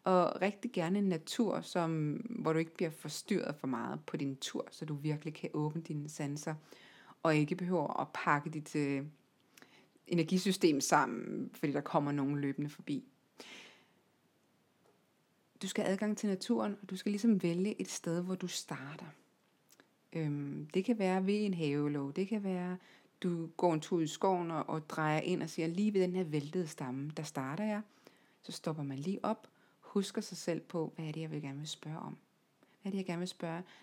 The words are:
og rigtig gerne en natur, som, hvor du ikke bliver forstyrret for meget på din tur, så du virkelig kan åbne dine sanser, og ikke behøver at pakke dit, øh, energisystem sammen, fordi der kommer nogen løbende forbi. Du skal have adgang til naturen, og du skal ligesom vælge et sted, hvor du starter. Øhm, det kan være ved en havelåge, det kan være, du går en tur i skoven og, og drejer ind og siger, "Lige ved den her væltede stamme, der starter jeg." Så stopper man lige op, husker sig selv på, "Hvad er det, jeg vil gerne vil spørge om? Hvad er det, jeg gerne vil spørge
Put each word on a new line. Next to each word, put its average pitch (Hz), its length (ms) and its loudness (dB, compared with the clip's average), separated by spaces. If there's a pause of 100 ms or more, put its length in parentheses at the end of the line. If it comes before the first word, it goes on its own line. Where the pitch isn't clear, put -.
og 180 380 6
rigtig 208 300 -2
gerne 180 280 2
en 196 100 4
natur, 170 520 0
som, 160 520 0 (260)
hvor 156 140 0
du 160 60 4
ikke 160 140 -2
bliver 165 160 -2
forstyrret - 680 -2
for 135 120 -6
meget 127 380 -2
på - 120 -6
din 139 180 -2
tur, - 360 -6
så - 140 -10
du 151 100 -4
virkelig 151 380 -2
kan - 200 -8
åbne 151 280 0
dine 151 280 -6
sanser, 151 460 -4 (680)
og 160 120 6
ikke 151 200 4
behøver 180 460 0
at 156 120 -2
pakke 147 360 2
dit, 156 260 -8
øh, 139 300 2 (1000)
energisystem 175 760 4
sammen, - 720 2
fordi 147 180 -2
der 143 100 0
kommer 147 300 0
nogen 143 280 0
løbende 143 300 -2
forbi. - 340 -6 (2500)
Du 196 60 -6
skal - 160 0
have 190 100 4
adgang 208 240 0
til 208 120 0
naturen, 208 520 0
og 196 80 -16
du 190 60 -4
skal 208 160 -2
ligesom 208 320 4
vælge 180 380 0
et 190 80 -4
sted, 170 320 -2
hvor 185 140 -2
du 185 120 -4
starter. 147 580 -8 (1080)
Øhm, 147 600 -2
det 190 120 2
kan 233 140 2
være 190 260 4
ved 208 200 4
en 196 80 2
havelåge, 147 600 2
det 190 140 0
kan 214 160 -2
være, 180 340 -2 (460)
du 170 340 0
går 175 160 6
en 156 80 2
tur 175 180 0
i 156 80 2
skoven 175 440 2
og, 156 180 -2
og 156 200 -4
drejer 156 300 2
ind 175 240 0
og 160 60 -6
siger, 165 180 -2
"Lige 202 260 2
ved 196 80 6
den 180 140 2
her 185 80 2
væltede 156 440 -2
stamme, 139 500 -4
der 160 60 -6
starter 151 400 -4
jeg." 214 180 0 (600)
Så - 100 -12
stopper 156 320 -4
man 135 160 -4
lige 175 260 -2
op, - 220 -2 (320)
husker - 420 -2
sig 185 160 -10
selv 165 240 -2
på, 160 340 -4
"Hvad 160 100 -6
er 151 60 -6
det, 160 100 -6
jeg 156 100 -6
vil 151 100 -4
gerne 139 180 -8
vil 151 80 -8
spørge 156 320 -10
om? - 180 -10 (640)
Hvad 196 80 -6
er - 20 -4
det, 196 60 -2
jeg 190 80 -2
gerne 170 140 -2
vil 180 80 -2
spørge 170 360 -6 (200)